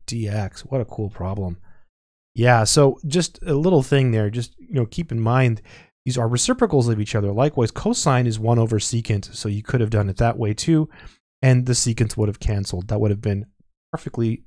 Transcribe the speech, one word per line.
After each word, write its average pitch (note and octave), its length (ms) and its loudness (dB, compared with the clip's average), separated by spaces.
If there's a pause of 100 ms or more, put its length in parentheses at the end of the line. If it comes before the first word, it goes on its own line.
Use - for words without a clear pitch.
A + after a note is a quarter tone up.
D A2+ 220 -4
X, G2+ 360 -6
what C3+ 160 -4
a A2 40 -4
cool G#2 260 -8
problem. F#2+ 480 -6 (760)
Yeah, A#2 300 4
so C#3 420 4
just D#3+ 360 -2
a E3 120 -2
little D#3+ 280 4
thing C3 280 2
there, G#2+ 200 0
just, A#2+ 280 -6
you - 160 -12
know, A#2+ 120 0
keep E3+ 260 -8
in A#2 80 -4
mind, A#2 420 2 (420)
these B2+ 140 -4
are A#2 100 0
reciprocals D3+ 600 2
of A2 120 0
each G#2+ 140 -4
other. G2+ 180 0
Likewise, B2 380 0
cosine C3+ 560 0
is A2 120 -2
one A#2 200 2
over A2+ 200 2
secant, A2 560 -4
so - 140 -8
you G#2 140 -4
could - 180 0
have A2 100 0
done G#2 180 2
it - 100 -4
that A#2 200 0
way G#2+ 140 0
too, D#3 360 0 (520)
and B2+ 260 4
the B2+ 60 2
secants A#2 440 0
would G#2+ 120 0
have G2+ 120 -6
canceled. G2 480 -4
That G#2+ 120 -2
would A2 100 2
have G2+ 120 -2
been G2+ 220 -2
a - 520 -16
perfectly A#2 500 -4